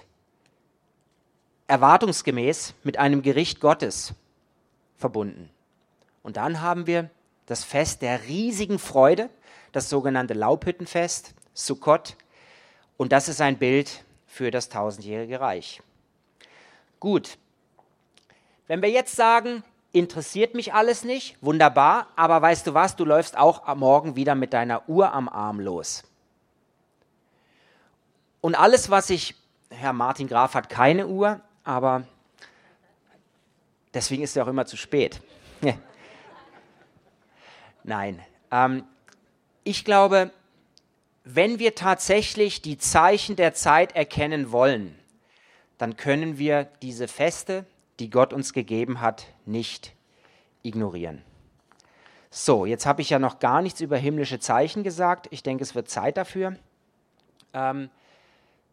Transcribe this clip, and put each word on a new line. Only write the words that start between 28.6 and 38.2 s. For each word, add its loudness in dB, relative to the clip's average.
was 2
ich, -2
Herr -6
Martin -4
Graf 2
hat -4
keine 4
Uhr, -2
aber -2
deswegen -4
ist -6
er 0
auch -8
immer -2
zu -16
spät. -2
<laughs> 0
Nein, -8